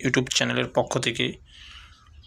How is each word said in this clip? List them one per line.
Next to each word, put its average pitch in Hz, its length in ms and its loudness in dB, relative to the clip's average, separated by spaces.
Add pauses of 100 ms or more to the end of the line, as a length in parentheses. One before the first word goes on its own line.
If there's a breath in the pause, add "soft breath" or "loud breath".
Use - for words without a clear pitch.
YouTube 127 240 2
চ্যানেলের - 360 2 (100)
পক্ষ - 240 2
থেকে 123 340 0 (960 loud breath)